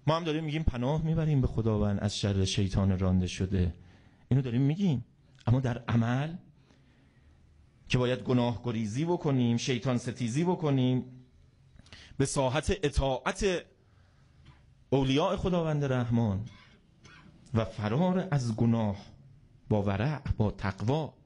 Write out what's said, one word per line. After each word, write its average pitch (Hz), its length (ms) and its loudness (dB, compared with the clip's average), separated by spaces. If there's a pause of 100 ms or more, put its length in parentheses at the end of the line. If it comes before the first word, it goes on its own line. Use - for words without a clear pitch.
ما 156 100 2
هم 175 80 -4
داریم 160 200 -2
می‌گیم: 151 180 -4
«پناه 139 420 0
می‌بریم 156 360 2
به 123 60 2
خداوند 107 540 0
از - 180 -2
شر 98 260 0
شیطان 98 540 2
رانده 92 280 2
شده.» 90 480 -2 (540)
اینو 135 140 2
داریم 123 200 0
می‌گیم. 147 420 0 (420)
اما 127 140 4
در 120 180 -2 (100)
عمل 123 480 0 (1500)
که 127 100 2
باید 123 240 0
گناه 120 420 2
گریزی 117 400 -4
بکنیم، 135 520 2
شیطان 123 420 -2
ستیزی 123 460 -4
بکنیم، 135 600 2 (1120)
به 139 80 2
ساحت 143 560 0
اطاعت 147 840 0 (1300)
اولیاء 139 460 2
خداوند 165 480 0
رحمان 117 600 0 (1120)
و 110 100 2
فرار 160 680 -2
از 120 260 0
گناه 113 400 2 (720)
با 104 140 2
ورع، 107 380 -2 (160)
با 104 140 2
تقوا 120 640 -4 (120)